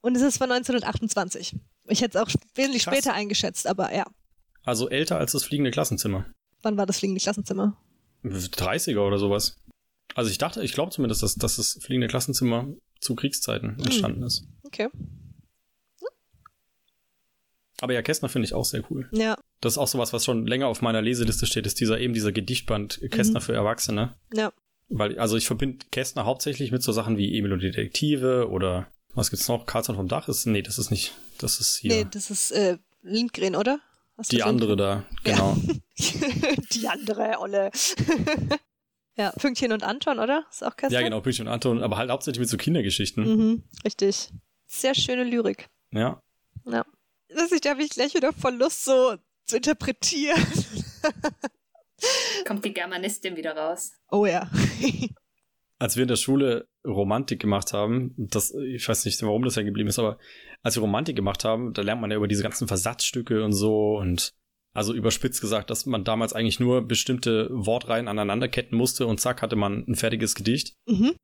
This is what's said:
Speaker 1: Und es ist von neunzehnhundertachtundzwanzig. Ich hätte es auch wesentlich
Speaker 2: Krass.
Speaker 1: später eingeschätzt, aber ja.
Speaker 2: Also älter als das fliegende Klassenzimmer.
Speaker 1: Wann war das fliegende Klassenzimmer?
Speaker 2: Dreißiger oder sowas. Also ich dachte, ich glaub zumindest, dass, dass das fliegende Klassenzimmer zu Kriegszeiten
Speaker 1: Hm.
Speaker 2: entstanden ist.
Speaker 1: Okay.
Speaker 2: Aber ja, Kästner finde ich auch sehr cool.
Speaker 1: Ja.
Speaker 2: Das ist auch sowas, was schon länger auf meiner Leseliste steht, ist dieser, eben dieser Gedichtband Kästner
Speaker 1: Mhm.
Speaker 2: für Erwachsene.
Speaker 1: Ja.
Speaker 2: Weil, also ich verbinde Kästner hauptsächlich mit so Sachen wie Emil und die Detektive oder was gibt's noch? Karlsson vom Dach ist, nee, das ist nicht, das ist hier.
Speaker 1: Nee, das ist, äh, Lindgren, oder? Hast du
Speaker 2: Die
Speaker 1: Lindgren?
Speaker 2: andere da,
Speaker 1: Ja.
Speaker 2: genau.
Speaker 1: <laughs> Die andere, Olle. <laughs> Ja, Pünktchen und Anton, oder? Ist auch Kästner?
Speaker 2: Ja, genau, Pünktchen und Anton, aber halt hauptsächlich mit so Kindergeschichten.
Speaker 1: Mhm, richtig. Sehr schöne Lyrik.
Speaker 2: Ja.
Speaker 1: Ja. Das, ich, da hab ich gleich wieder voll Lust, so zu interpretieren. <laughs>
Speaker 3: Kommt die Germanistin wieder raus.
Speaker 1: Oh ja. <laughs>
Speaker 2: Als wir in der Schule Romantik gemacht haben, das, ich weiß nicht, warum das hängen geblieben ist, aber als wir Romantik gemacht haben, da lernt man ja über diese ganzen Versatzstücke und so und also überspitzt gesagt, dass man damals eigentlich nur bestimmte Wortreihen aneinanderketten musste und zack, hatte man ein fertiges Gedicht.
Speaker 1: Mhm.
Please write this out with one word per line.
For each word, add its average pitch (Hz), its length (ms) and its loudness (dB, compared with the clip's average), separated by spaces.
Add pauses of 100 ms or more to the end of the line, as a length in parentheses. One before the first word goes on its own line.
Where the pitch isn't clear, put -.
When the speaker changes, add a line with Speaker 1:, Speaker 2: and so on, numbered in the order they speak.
Speaker 1:
Und 247 140 2
es 247 60 4
ist 269 160 4
von 262 120 0
neunzehnhundertachtundzwanzig. 220 1040 -2 (300)
Ich 208 160 2
hätte 226 160 0
es 196 60 4
auch - 60 -2 (260)
wesentlich 262 280 2
Speaker 2:
Krass. 175 120 0
Speaker 1:
später 277 180 2
eingeschätzt, 202 540 -2
aber 190 260 0
ja. 196 120 0 (580)
Speaker 2:
Also 120 260 0
älter 156 280 0
als 151 160 0
das - 100 -2
fliegende 143 280 0
Klassenzimmer. 104 540 0 (360)
Speaker 1:
Wann 214 160 0
war 202 80 2
das 190 140 -2
fliegende 196 220 0
Klassenzimmer? 202 560 0 (460)
Speaker 2:
Dreißiger 98 840 0
oder 101 140 4
sowas. 101 380 2 (580)
Also 113 160 0
ich 92 60 -4
dachte, 175 260 -4
ich - 100 -4
glaub 170 200 -2
zumindest, 117 300 0
dass, 98 120 0
dass - 220 0
das - 240 -2
fliegende 123 260 0
Klassenzimmer 123 600 0 (320)
zu - 160 -4
Kriegszeiten 113 640 -4
Speaker 1:
Hm. 143 80 -4
Speaker 2:
entstanden 214 380 0
ist. - 220 -4 (180)
Speaker 1:
Okay. 262 260 -6 (3000)
Speaker 2:
Aber 127 120 0
ja, 120 100 2
Kästner 156 260 -2
finde 117 160 0
ich - 80 -4
auch 123 120 -2
sehr - 260 -2
cool. 135 200 -6
Speaker 1:
Ja. 220 260 0 (220)
Speaker 2:
Das - 140 0
ist - 60 -2
auch 139 80 2
sowas, 120 260 0
was 117 120 0
schon 113 200 0
länger 131 220 0
auf 113 140 -2
meiner 113 200 2
Leseliste 113 460 2
steht, - 180 -2
ist 101 140 -2
dieser, 110 200 2
eben 123 140 0
dieser 104 180 2
Gedichtband 104 680 -2 (100)
Kästner 220 300 2
Speaker 1:
Mhm. - 40 -6
Speaker 2:
für 120 100 -2
Erwachsene. 110 640 0 (180)
Speaker 1:
Ja. 214 180 0 (380)
Speaker 2:
Weil, 107 280 0
also 110 200 2
ich 110 100 0
verbinde 131 420 -2
Kästner 131 360 -4
hauptsächlich 131 460 -2
mit 127 120 2
so 123 80 0
Sachen 107 260 2
wie 101 200 2
Emil 101 160 0
und 90 80 0
die 92 100 0
Detektive 127 800 2
oder 92 380 0 (260)
was 117 180 0
gibt's - 160 -2
noch? 120 180 0
Karlsson 113 300 -2
vom 95 120 -2
Dach 127 200 -2
ist, - 180 -2
nee, 107 160 2
das - 160 -6
ist - 140 -2
nicht, - 220 -2 (260)
das - 200 -2
ist - 180 0
hier. - 180 0
Speaker 1:
Nee, 208 160 0
das 202 180 -10
ist, - 220 -2
äh, 190 260 2 (240)
Lindgren, 202 540 -2
oder? 247 240 2 (380)
Hast - 140 -4
du 123 60 2
Speaker 2:
Die 113 60 2
Speaker 1:
Lindgren? 113 280 2
Speaker 2:
andere 104 40 4
da, 98 300 0 (200)
Speaker 1:
Ja. 104 80 4
Speaker 2:
genau. 98 240 4 (400)
Speaker 1:
<laughs> - 760 -2
Die 233 140 -2
andere, 214 520 -2
Olle. 196 360 0
<laughs> 254 60 -2 (1400)
Ja, 208 160 0
Pünktchen 247 400 0
und 214 100 -2
Anton, 240 360 -2
oder? 277 300 2
Ist - 140 -12
auch - 140 -4
Kästner? 269 200 0
Speaker 2:
Ja, 123 60 4
genau, 110 160 0
Pünktchen 120 260 -2
und 113 80 -4
Anton, 120 300 0
aber 107 140 0
halt 120 120 -2
hauptsächlich 123 300 -2
mit 123 100 2
so 113 60 0
Kindergeschichten. 107 720 0
Speaker 1:
Mhm, 220 380 4 (200)
richtig. - 460 0 (380)
Sehr 269 280 -2
schöne 247 300 0
Lyrik. 233 420 0 (240)
Speaker 2:
Ja. 110 300 0 (440)
Speaker 1:
Ja. 240 200 -2 (420)
Das, 339 240 0
ich, 330 80 4
da 294 120 2
hab 269 80 -2
ich 302 100 0
gleich 285 260 -2
wieder 302 160 4
voll 254 240 0
Lust, 269 300 2
so 254 300 6 (300)
zu 226 120 0
interpretieren. 294 840 2
<laughs> - 2000 -4
Speaker 3:
Kommt 202 180 -4
die 196 80 -4
Germanistin 180 600 -4
wieder 160 200 -6
raus. 160 360 -4 (180)
Speaker 1:
Oh 208 160 4
ja. 180 240 0 (680)
<laughs> - 600 -20
Speaker 2:
Als 120 200 -2
wir 127 60 2
in 127 40 2
der 123 80 2
Schule 135 520 2 (200)
Romantik 101 540 0
gemacht 101 320 2
haben, 117 440 0
das, 104 380 -2
ich 131 320 -6
weiß 110 180 0
nicht, - 180 -2
warum 110 200 2
das 120 140 0
hängen 104 100 0
geblieben 104 220 -2
ist, 113 100 0
aber 110 200 0 (440)
als 113 140 0
wir 110 40 0
Romantik 113 360 0
gemacht 98 260 -2
haben, 113 300 0
da 104 80 -4
lernt 107 200 0
man 104 100 -4
ja 107 60 0
über 104 120 2
diese 104 140 2
ganzen 107 240 -2
Versatzstücke 110 760 0
und 107 100 2
so 107 440 4
und 90 360 0 (400)
also 107 200 0
überspitzt 120 480 0
gesagt, 107 280 -2
dass 113 160 -4
man 113 200 -2
damals 113 260 0
eigentlich 113 300 0
nur 123 260 4
bestimmte 117 640 2
Wortreihen 117 560 0
aneinanderketten 107 720 0
musste 127 280 2
und 110 140 0
zack, 123 220 0
hatte 113 160 0
man 101 280 0
ein 120 100 0
fertiges 113 380 0
Gedicht. 117 420 -2 (120)
Speaker 1:
Mhm. 233 260 4 (100)